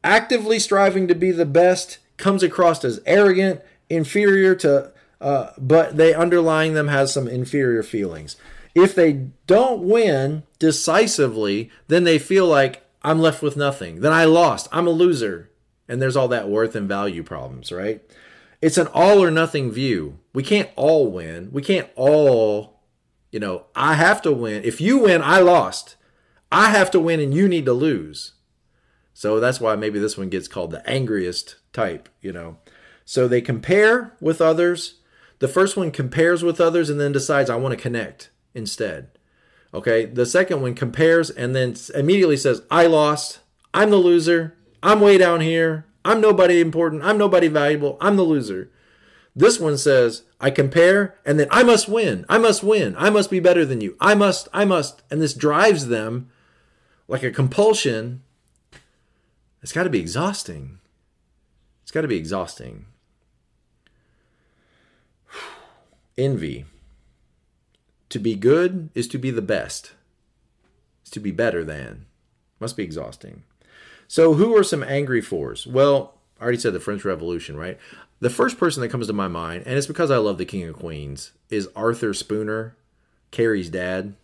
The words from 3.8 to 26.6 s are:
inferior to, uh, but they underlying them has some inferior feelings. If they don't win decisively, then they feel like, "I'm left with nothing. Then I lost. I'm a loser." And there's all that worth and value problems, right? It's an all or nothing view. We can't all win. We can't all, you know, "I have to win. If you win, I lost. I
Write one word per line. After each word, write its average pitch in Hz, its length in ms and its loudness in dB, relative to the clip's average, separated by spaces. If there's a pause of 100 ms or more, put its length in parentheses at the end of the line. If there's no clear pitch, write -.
inferior 190 680 2
to, 143 360 2 (280)
uh, 139 380 -2
but 151 400 2
they 160 160 6
underlying 160 640 2
them 151 140 0
has 139 220 0
some 131 160 -4
inferior 127 540 -2
feelings. 82 540 -8 (400)
If 185 180 6
they 143 360 2 (180)
don't 226 340 4
win 156 600 0 (160)
decisively, 127 1120 0 (160)
then 175 160 2
they 165 160 4
feel 190 260 2
like, 139 380 2 (180)
"I'm 160 180 0
left 160 220 2
with 143 160 -4
nothing. 98 440 -6
Then 151 120 2
I 165 120 4
lost. 160 460 4
I'm 170 160 0
a 170 40 2
loser." 127 580 0 (380)
And 120 120 -8
there's 131 160 -2
all 131 120 2
that 117 200 -2
worth 110 280 -2
and 101 120 -6
value 98 360 -6
problems, 65 480 -14
right? 101 300 -8 (600)
It's 156 160 0
an 165 160 0
all 196 280 6
or 180 80 4
nothing 156 420 -2
view. 104 480 -6 (140)
We 135 80 -4
can't 202 360 0
all 143 340 2
win. 87 400 -12
We 139 100 -6
can't 185 340 -2
all, 123 840 2 (500)
you 107 100 -10
know, 95 260 -8 (100)
"I 151 200 0
have 175 260 2
to 156 100 0
win. 110 320 -4
If 117 160 -4
you 240 200 2
win, 180 220 4
I 165 180 4
lost. 170 580 2 (520)
I 208 200 4